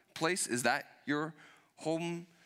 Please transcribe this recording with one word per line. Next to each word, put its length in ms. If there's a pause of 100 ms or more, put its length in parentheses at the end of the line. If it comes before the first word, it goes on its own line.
(140)
place? 340
Is 160
that 220 (200)
your 280 (420)
home 500 (200)